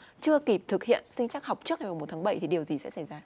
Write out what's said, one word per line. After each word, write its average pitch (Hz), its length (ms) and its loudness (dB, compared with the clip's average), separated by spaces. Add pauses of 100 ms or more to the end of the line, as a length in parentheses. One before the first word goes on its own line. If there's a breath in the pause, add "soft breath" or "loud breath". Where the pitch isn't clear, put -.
(200 loud breath)
chưa 311 180 6
kịp 226 300 2
thực 196 160 0
hiện - 260 4
sinh 240 180 -2
trắc 285 180 -8
học 220 180 -2
trước 330 160 -2
ngày 240 80 -6
mùng 165 100 -4
một 151 100 -6
tháng 160 140 -8
bảy 208 180 2
thì 160 60 -4
điều 160 180 2
gì 147 140 -2
sẽ - 120 -8
xảy 165 140 -8
ra? 151 220 -14